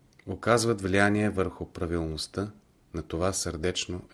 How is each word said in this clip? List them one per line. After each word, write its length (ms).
оказват 560
влияние 480
върху 420
правилността 800
на 100
това 300
сърдечно 800